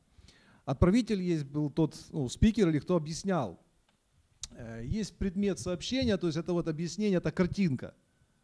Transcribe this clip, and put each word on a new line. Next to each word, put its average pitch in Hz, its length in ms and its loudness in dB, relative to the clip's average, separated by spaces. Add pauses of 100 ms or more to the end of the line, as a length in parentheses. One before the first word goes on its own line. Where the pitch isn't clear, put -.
(640)
Отправитель 190 560 4
есть 165 240 0
был 143 260 -2
тот, 156 240 2 (160)
ну, 139 180 -2
спикер 214 400 4
или 151 100 2
кто 180 160 0
объяснял. 156 640 -2 (920)
Э, 113 340 -12
есть 180 320 -6
предмет 196 420 -2
сообщения, 208 580 0
то 175 100 -2
есть 156 100 -2
это 170 160 -4
вот 165 140 -2
объяснение, 175 500 -2
это 160 140 -2
картинка, 175 640 0 (480)